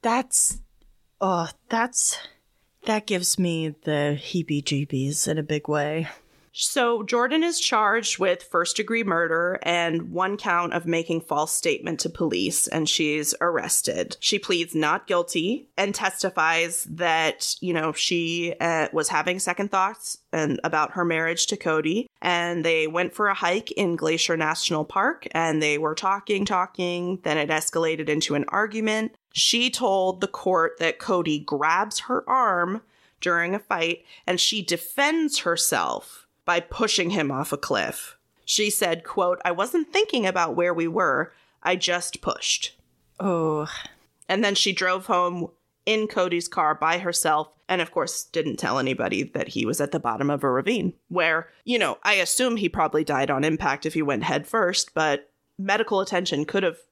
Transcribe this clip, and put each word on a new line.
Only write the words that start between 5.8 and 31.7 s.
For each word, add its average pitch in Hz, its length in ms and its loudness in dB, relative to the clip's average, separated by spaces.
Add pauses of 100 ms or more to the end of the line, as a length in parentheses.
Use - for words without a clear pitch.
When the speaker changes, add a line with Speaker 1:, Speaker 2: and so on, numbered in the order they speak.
Speaker 2:
So 233 440 0
Jordan 247 400 2
is 339 160 0
charged 214 580 2
with 180 240 2
first-degree 208 600 0
murder 170 580 2
and 170 480 0
one 185 260 0
count 175 360 0
of 170 140 -2
making 165 340 0
false 156 320 -2
statement 160 480 -2
to 170 100 -2
police, 98 560 0
and 156 220 0
she's 151 520 0
arrested. 117 800 -2
She - 220 0
pleads 175 340 -2
not 156 320 0
guilty 175 720 -2
and 196 180 0
testifies 170 960 0
that, 160 680 0
you 180 120 -2
know, 160 200 0
she, 170 680 -2
uh, 165 320 0
was 156 160 0
having 175 300 0
second 190 320 -2
thoughts 196 480 -2 (140)
and 156 320 0
about 160 280 0
her 180 120 -2
marriage 165 440 0
to - 80 -2
Cody, 160 520 0 (120)
and 175 440 0
they 160 240 2
went 175 260 -2
for 208 140 2
a 196 60 2
hike 185 380 0
in 180 220 2
Glacier 160 420 0
National 156 480 0
Park, 214 460 -2
and 160 320 2
they 151 160 2
were 156 160 0
talking, 196 500 0
talking, 180 800 -2
then 156 160 0
it 151 120 0
escalated 160 580 0
into 151 260 0
an 143 140 0
argument. 220 640 0 (200)
She 240 380 2
told 190 500 2
the 196 60 0
court 180 540 2
that 165 180 0
Cody 165 400 0
grabs 156 640 0